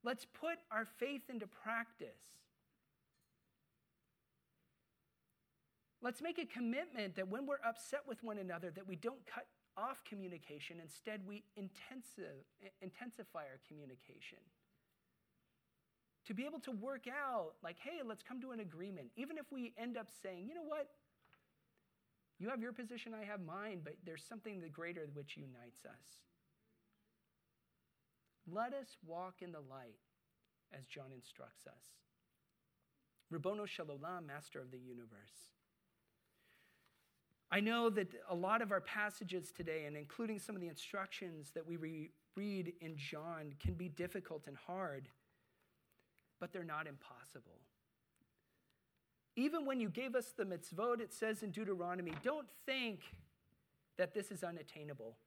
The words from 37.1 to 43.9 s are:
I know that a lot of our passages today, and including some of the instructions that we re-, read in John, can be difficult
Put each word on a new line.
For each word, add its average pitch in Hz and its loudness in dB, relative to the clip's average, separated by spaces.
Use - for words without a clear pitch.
I 196 8
know 233 10
that 190 4
a 185 4
lot 196 8
of 208 6
our 185 8
passages 202 0
today, 160 0
and 147 -2
including 208 0
some 214 -4
of 190 -2
the 175 0
instructions 170 -2
that 165 -2
we 170 0
re-, 156 -2
read 190 2
in 160 -4
John, 151 -2
can 175 4
be 180 0
difficult 160 0